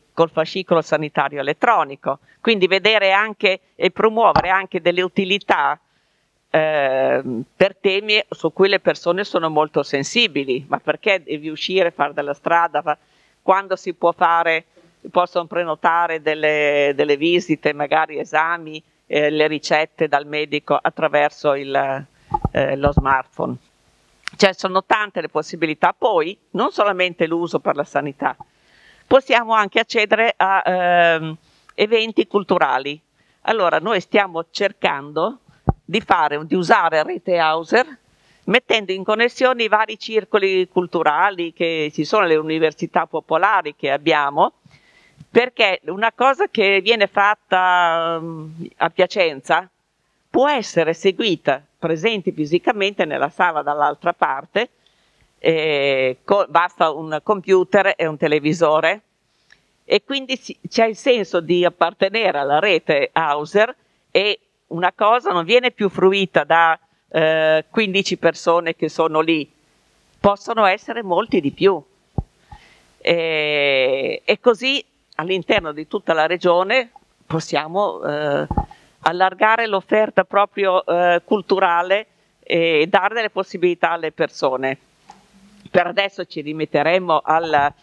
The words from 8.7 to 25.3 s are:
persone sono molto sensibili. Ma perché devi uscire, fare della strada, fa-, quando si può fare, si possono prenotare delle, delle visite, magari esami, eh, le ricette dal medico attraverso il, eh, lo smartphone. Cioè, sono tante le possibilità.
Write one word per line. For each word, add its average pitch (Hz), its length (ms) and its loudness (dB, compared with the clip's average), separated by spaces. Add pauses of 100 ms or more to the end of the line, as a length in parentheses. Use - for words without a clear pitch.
persone 175 440 -2
sono 165 260 -4
molto 151 320 0
sensibili. 139 840 -2
Ma 135 100 -2
perché 175 440 -2
devi 151 260 -8
uscire, 170 420 -2
fare 147 240 -4
della 143 200 -6
strada, 165 480 -2
fa-, 151 140 -4 (460)
quando 190 320 0
si 180 200 -8
può 170 180 0
fare, 170 540 0 (340)
si - 80 -18
possono 175 380 -2
prenotare 165 760 -2
delle, 151 720 0
delle 147 220 0
visite, 160 560 0
magari 147 460 -2
esami, 160 640 -4 (240)
eh, 151 220 0
le 151 200 2
ricette 156 580 -2
dal 143 200 -2
medico 147 540 -4
attraverso 147 760 0
il, 139 520 -4 (460)
eh, 139 240 0
lo 143 160 0
smartphone. 135 640 -2 (800)
Cioè, 190 160 2
sono 190 320 -2
tante 208 360 -2
le 156 80 -6
possibilità. 160 680 -2